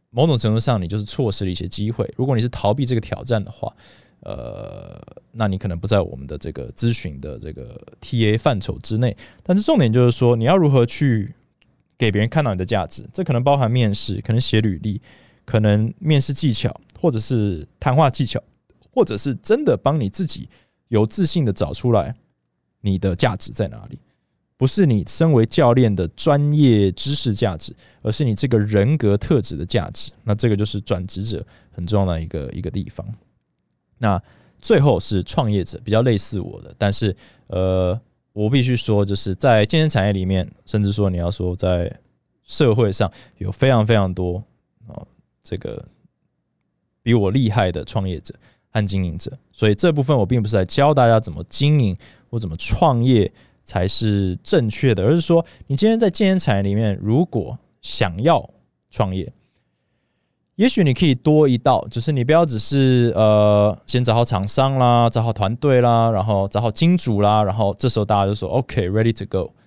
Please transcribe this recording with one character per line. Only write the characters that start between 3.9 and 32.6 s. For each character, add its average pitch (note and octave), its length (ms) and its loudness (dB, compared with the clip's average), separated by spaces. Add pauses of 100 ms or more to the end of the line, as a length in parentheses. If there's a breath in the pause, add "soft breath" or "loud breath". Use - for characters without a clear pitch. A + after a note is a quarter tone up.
呃， G1+ 800 -14 (320)
那 A2 160 -2
你 F#2+ 80 -2
可 F#2+ 100 -6
能 E2+ 140 -6
不 F2+ 60 -6
在 G2 160 2
我 - 120 -6
们 C2 120 -14
的 D2 100 -10
这 - 160 -10
个 B1+ 200 -12
咨 A#2 200 -2
询 D#2+ 300 -8
的 D2 160 -12
这 C#2+ 160 -14
个 C2 260 -18 (220)
T A2+ 240 0
A G#2+ 100 2
范 A#2 240 0
畴 - 200 -8
之 A2 180 -4
内。 A#2 180 0 (260 loud breath)
但 F#3 140 0
是 G#3 60 0
重 D4 160 2
点 B2 120 4
就 B2 140 4
是 B2 60 4
说， A#2+ 260 2
你 A2+ 80 -2
要 E3+ 140 4
如 E3 100 4
何 C3+ 160 4
去 A#2+ 500 0 (600)
给 A2 160 0
别 G2+ 80 2
人 A2 80 0
看 D3+ 160 0
到 A2+ 80 0
你 F2+ 60 -4
的 F#2 80 -4
价 F#2+ 200 -2
值， - 280 -14
这 F#3+ 100 -4
可 D#3 80 -2
能 B2 100 0
包 C#3+ 140 2
含 B2+ 140 2
面 A#2 240 2
试， G2+ 260 -4
可 - 100 -6
能 A#2 80 2
写 A2+ 220 2
履 G2+ 220 0
历， G#2 180 -4 (460 soft breath)
可 A2 140 0
能 G#2+ 380 2
面 D3+ 220 2
试 C#3 120 -2
技 C3+ 200 0
巧， - 220 -2 (240)
或 E3+ 120 0
者 A2+ 100 -2
是 G#2 460 -2 (120)
谈 B2+ 160 0
话 D3+ 140 6
技 B2+ 160 -2
巧， - 180 -4 (480)
或 A#3+ 140 2
者 A2+ 100 -6
是 B2+ 200 -4
真 A#3+ 280 0
的 D#3+ 140 2
帮 D3 240 0
你 G#2 80 -2
自 F#3 160 -6
己 - 240 -8 (400 soft breath)
有 G#2+ 160 2
自 E3 220 -2
信 D#3+ 180 0
的 G#2+ 80 0
找 - 220 -4
出 B2 180 -2
来 G2+ 220 0 (640)
你 G2 180 0
的 F#2+ 160 -2
价 A2 220 -2
值 - 160 -8
在 - 160 -4
哪 - 220 -18
里。 - 80 -16 (580)
不 C3 100 0
是 F#3 200 2
你 G#2+ 200 2
身 E3 260 0
为 A#2 120 4
教 A#2+ 300 2
练 A#2+ 200 4
的 F2+ 140 -2
专 D3 440 0
业 A#2 400 4
知 C3+ 220 -4
识 B2 200 -2
价 G2+ 240 -2
值， - 180 -12 (240 soft breath)
而 - 100 -4
是 D3 140 -2
你 A#2 100 0
这 C3 140 -2
个 A#2+ 100 2
人 G#2+ 380 2
格 G2+ 220 2
特 C3 240 0
质 - 140 -6
的 D2+ 100 -6
价 - 240 -4
值。 - 220 -8 (100)
那 G#2 120 -2
这 A#2 140 0
个 G#2+ 80 0
就 G#2 80 0
是 G#2 160 -6
转 F#2 260 -4
职 F#2 160 -8
者 G#2 220 -6 (280 soft breath)
很 F2 120 -10
重 G2 220 0
要 F2+ 40 0
的 E2 80 -2
一 E2 80 -8
个， D2 260 -8
一 F2 100 -10